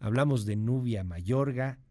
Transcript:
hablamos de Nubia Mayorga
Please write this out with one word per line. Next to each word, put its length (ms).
hablamos 440
de 120
Nubia 480
Mayorga 720